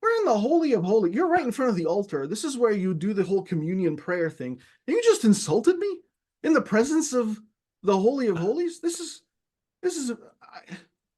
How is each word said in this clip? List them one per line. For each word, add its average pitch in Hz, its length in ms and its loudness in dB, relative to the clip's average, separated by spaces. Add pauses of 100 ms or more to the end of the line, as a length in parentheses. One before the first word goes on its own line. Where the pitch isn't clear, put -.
We're 453 160 2
in 440 80 0
the 254 120 4
Holy 285 360 2
of 196 100 2
Holies. 185 300 2
You're 302 140 0
right 339 180 2
in 247 60 -4
front 254 180 -2
of 220 60 2
the 170 100 -2
altar. 165 420 -2
This 202 160 -6
is 285 140 -6
where 233 140 2
you 190 220 0
do 175 200 -2
the 196 100 0
whole 185 180 0
communion 170 540 -2
prayer 165 340 -4
thing. 127 300 -10 (280)
And 277 80 -2
you 466 80 0
just 453 200 4
insulted 214 540 4
me 370 220 -6 (440)
in 311 100 2
the 302 80 4
presence 277 520 0
of 226 260 -2 (440)
the 196 140 2
Holy 247 300 2
of 190 100 2
Holies? 285 420 -2
This 339 200 -6
is, 330 220 -14 (600)
this 359 160 -2
is, 262 140 -4
I, - 640 -14 (420)